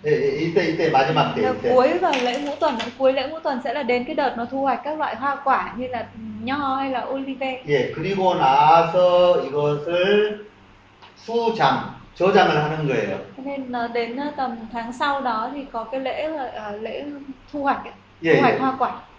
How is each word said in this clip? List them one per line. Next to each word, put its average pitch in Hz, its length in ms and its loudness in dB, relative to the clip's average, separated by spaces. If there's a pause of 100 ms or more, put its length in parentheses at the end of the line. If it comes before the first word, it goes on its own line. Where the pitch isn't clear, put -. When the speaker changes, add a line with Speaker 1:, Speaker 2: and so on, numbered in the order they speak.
Speaker 1:
예, 151 60 2
예, 165 300 2
이때, 170 240 0
이때 160 260 0
마지막 147 440 2
때, 233 60 0
Speaker 2:
Là 254 100 2
Speaker 1:
이때. 247 240 0
Speaker 2:
cuối 277 220 4
vào 349 140 2 (120)
lễ 247 160 -2
Ngũ 294 200 -6
Tuần, 302 160 0 (220)
cuối 262 160 4
lễ 269 140 -2
Ngũ 320 120 -10
Tuần 269 240 -4
sẽ 247 100 -4
là 294 100 -4
đến 240 220 0
cái 302 100 -8
đợt 269 220 0
nó 233 140 -4
thu 269 100 -4
hoạch 269 220 0
các 302 160 -6
loại 240 160 -4
hoa 269 280 -4
quả 190 340 0
như 254 100 -6
là 240 180 -8 (380)
nho 269 320 -2
hay 269 160 -4
là 247 180 -4
olive. 262 580 -6
Speaker 1:
예, 143 280 2
그리고 185 400 0
나서 175 1080 6
이것을 175 1000 0 (720)
수장, 226 600 0 (360)
저장을 170 480 4
하는 151 240 -2
거예요. 110 300 0 (200)
Speaker 2:
Cho 262 80 -12
nên 277 260 -8
nó 240 160 -4
đến, 233 300 -4
ờ, 294 200 -6
tầm 254 180 -4 (180)
tháng 233 200 -8
sau 277 280 -2
đó 233 320 -2
thì 285 180 -10
có 226 120 -6
cái 262 180 -8
lễ, 262 260 -4 (280)
ờ, 208 260 -10
lễ 226 220 -8 (500)
thu 285 100 -6
hoạch 240 200 -2
ấy, 233 100 -14 (300)
Speaker 1:
예, 165 120 6
Speaker 2:
thu - 60 4
hoạch 247 120 4
Speaker 1:
예. - 60 -2
Speaker 2:
hoa 262 200 0
quả. 240 120 0 (280)